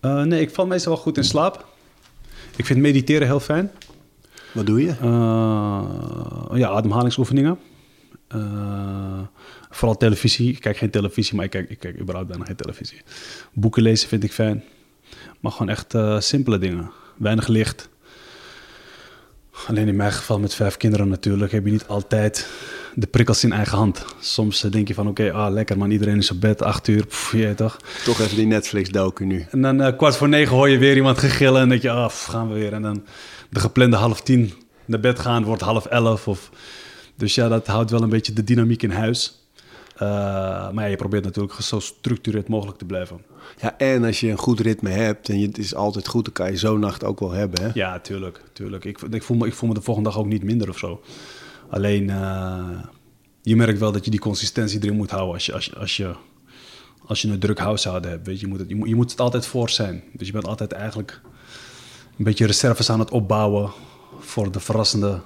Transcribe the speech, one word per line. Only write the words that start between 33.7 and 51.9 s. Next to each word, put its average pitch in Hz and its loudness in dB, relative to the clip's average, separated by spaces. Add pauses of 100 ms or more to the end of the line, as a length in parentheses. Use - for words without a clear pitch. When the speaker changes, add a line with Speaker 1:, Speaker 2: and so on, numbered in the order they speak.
Speaker 1:
half 107 2
tien 120 4 (320)
naar 113 -2
bed 123 2
gaan 117 0
wordt 110 -2
half 110 0
elf. 113 2
Of... 95 -4 (640)
Dus 110 -2
ja, 117 2
dat 113 0
houdt 110 0
wel 117 2
een 110 2
beetje 110 0
de 107 0
dynamiek 117 2
in 107 0
huis. 110 -2 (560)
Eh, 101 -4 (640)
maar 107 -4
ja, 101 -2
je 98 -2
probeert 98 -2
natuurlijk 101 -4
zo - -6
gestructureerd 107 -4
mogelijk 101 -4
te - -14
blijven. 90 -8 (400)
Speaker 2:
Ja, - -4
en 131 2
als 113 0
je 113 0
een 101 -2
goed 117 0
ritme 107 0
hebt 104 -2
en 101 0
je, 104 2
het 104 -6
is 101 -6
altijd 101 -2
goed, 117 0
dan - -8
kan 90 -4
je 98 -4
zo'n 107 2
nacht 101 -4
ook 101 -4
wel 95 -2
hebben, 90 -2
hè? 110 -2
Speaker 1:
Ja, 92 -4
tuurlijk, 95 -10 (100)
tuurlijk. 98 -12
Ik, 104 -10 (100)
ik 110 -6
voel 123 0
me, 113 2
ik 113 -4
voel 117 -4
me 113 0
de 104 -6
volgende 107 -2
dag 104 -4
ook 104 -2
niet 104 -2
minder 107 0
of 92 -10
zo. 87 -10 (720)
Alleen, 98 0